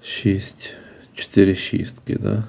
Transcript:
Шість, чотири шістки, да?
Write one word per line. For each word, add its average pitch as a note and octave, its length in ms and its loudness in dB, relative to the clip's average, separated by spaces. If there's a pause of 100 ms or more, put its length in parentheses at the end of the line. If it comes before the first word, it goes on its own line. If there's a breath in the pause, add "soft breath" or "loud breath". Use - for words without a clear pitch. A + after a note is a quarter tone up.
Шість, - 720 -4 (400 loud breath)
чотири G2 400 4
шістки, - 640 -6
да? G#2 320 -2